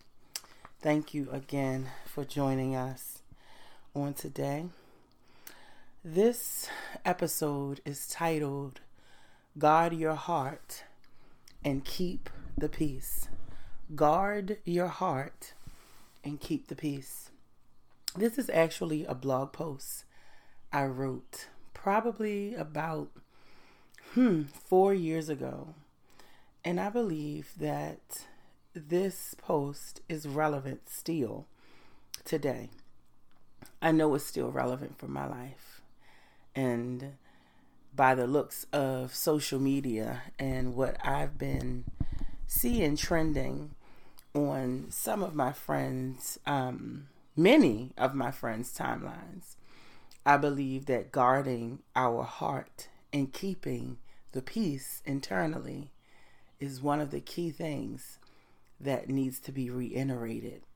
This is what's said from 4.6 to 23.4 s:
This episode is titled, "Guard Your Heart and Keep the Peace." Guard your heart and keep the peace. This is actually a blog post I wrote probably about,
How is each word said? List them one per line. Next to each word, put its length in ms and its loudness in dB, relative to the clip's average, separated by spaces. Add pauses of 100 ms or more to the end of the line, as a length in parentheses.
This 640 2 (380)
episode 800 0
is 200 -8
titled, 760 -2 (760)
"Guard 360 8
Your 220 2
Heart 680 -2 (800)
and 220 0
Keep 440 0 (280)
the 100 2
Peace." 640 2 (680)
Guard 680 4
your 220 2
heart 680 -4 (680)
and 200 -8
keep 260 -2
the 80 -8
peace. 540 -6 (840)
This 240 2
is 120 0
actually 560 4
a 100 -4
blog 380 0
post 500 -8 (720)
I 100 2
wrote 640 -4 (260)
probably 840 0
about, 540 -4 (1040)